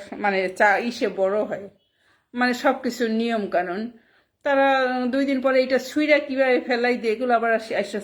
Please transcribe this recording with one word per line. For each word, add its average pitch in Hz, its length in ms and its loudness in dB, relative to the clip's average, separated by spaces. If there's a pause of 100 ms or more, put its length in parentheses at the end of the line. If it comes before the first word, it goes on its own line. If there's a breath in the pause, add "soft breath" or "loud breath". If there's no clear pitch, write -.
(120)
মানে 196 380 0
চা-, 196 340 2
ইসে 240 240 -2
বড় 190 360 0
হয়, 196 260 -8 (640)
মানে 247 200 0
সব 262 300 0
কিছু 240 240 -2
নিয়ম 220 400 -2
কানুন, 185 440 -4 (520 soft breath)
তারা 269 420 2 (220)
দুই 269 180 0
দিন 269 160 -2
পরে 262 220 4
এটা 262 160 2
ছুঁড়া 294 400 2
কীভাবে 262 420 0
ফেলাই 247 360 0
দিয়ে 214 160 -2
এগুলো 247 200 0
আবার 226 200 2
আসে, 220 220 -2
আসে 202 280 -4